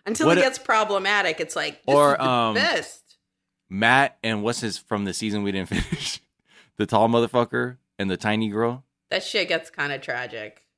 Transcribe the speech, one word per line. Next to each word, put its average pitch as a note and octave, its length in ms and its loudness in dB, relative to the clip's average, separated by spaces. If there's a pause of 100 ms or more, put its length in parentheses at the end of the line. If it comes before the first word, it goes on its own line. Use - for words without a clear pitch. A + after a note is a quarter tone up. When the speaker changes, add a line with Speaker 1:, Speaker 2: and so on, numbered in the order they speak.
Speaker 1:
Until A#3 220 -2
Speaker 2:
What E3+ 120 6
Speaker 1:
it F3+ 40 4
Speaker 2:
a- - 20 4
Speaker 1:
gets E3+ 140 0
problematic, G3+ 840 0
it's D#3+ 160 -8
like, D3+ 280 -6
"This C3+ 100 2
Speaker 2:
Or, C#3+ 180 8
Speaker 1:
is - 60 0
the C3 60 -2
Speaker 2:
um, A#2+ 300 2
Speaker 1:
best." B3+ 640 -4 (540)
Speaker 2:
Matt A#2+ 520 4
and A2 200 -2
what's A#2 180 -2
his A2 180 -6
from G#2 260 -4
the F#2 100 -4
season G#2+ 280 -4
we G2+ 100 -2
didn't F#2+ 160 -4
<laughs> - 60 -6
finish? - 460 -4 (560)
The G#2+ 100 0
tall A2 220 4
motherfucker B2 720 0 (200)
and G2 120 -2
the F#2 60 -2
tiny G#2+ 320 -2
girl? A#2 360 -4 (260)
Speaker 1:
That F#3+ 140 -2
shit F#3+ 240 -4
gets E3 220 -4
kinda C#3+ 280 -6
tragic. A#2+ 680 -12 (120)